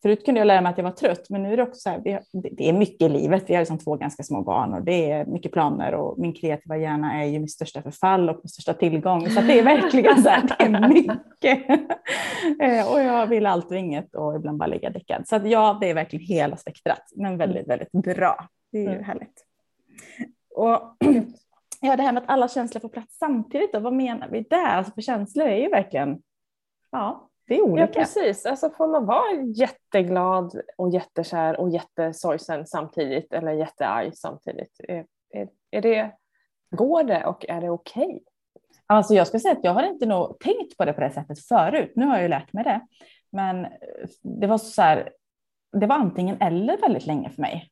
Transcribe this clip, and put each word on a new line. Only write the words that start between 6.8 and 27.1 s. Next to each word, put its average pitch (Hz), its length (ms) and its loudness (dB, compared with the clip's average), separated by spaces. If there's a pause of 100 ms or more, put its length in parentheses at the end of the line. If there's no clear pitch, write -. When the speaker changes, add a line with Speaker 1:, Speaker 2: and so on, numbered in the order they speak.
Speaker 1:
är - 20 -4
ju 147 140 -4
min 156 80 -6
största 151 340 -12
förfall 180 480 2
och 160 140 -2
min - 60 -16
största - 240 -6
tillgång. 170 560 0
Så 220 100 2
att 233 80 2
det 240 120 8
är 226 40 6
verkligen 269 600 6
så 226 60 8
här, 190 300 4
det 349 40 8
är 220 260 6
mycket. 269 920 4 (100)
<laughs> 339 100 -4 (640)
Eh, 233 320 2
och 294 60 4
jag 240 280 2
vill 214 180 2
allt 175 260 0
och 180 60 -4
inget 160 380 -6
och 151 200 -4
ibland 151 220 -6
bara 147 100 -2
ligga - 220 -4
däckad. - 380 -8
Så 226 80 -2
att 208 140 -2
ja, 214 320 4
det 185 80 0
är 165 40 -2
verkligen 160 320 -6
hela 151 320 -2
spektrat, - 460 -6 (120)
men 196 220 -6
väldigt, 170 300 -2
Speaker 2:
Mm. 127 120 -2 (140)
Speaker 1:
väldigt 175 240 0
bra. - 320 0 (220)
Det 220 60 -6
är 214 40 -2
ju 196 80 -4
Speaker 2:
Mm. 190 140 -6
Speaker 1:
härligt. - 420 -14 (1080)
Och 233 260 2 (540)
<clears throat> - 460 -20
ja, 269 140 2
det 269 80 0
här 277 100 2
med 247 100 -2
att 247 60 -16
alla 262 180 4
känslor 240 340 -6
får 226 80 -14
plats - 280 -16
samtidigt 294 560 -2
då, 214 60 -2
vad 240 140 -4
menar 262 360 -4
vi 226 200 -6
där? 339 160 2 (120)
Alltså, 190 160 -4
för 220 80 -12
känslor 240 460 -2
är 202 100 2
ju 285 120 0
verkligen, 151 520 -2 (720)
ja, 247 380 -6 (180)